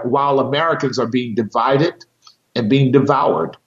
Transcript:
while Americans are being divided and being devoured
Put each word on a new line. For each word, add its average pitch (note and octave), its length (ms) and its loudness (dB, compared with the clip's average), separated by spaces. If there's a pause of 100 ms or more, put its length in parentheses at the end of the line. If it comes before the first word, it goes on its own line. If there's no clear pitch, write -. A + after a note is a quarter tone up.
while C#3 360 0
Americans C#3+ 580 -2
are A#2+ 100 -2
being A#2+ 280 -4
divided A#2+ 720 0 (500)
and A2 140 -2
being C3+ 220 4
devoured C#3 640 2 (120)